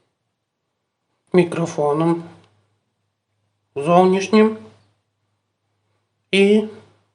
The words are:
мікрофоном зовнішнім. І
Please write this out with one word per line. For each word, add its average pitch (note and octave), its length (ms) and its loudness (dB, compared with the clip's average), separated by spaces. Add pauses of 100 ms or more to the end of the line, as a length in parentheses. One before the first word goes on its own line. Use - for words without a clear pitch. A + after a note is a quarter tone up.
(1300)
мікрофоном E3 880 -2 (1500)
зовнішнім. F#3 840 2 (1700)
І G3+ 360 2 (480)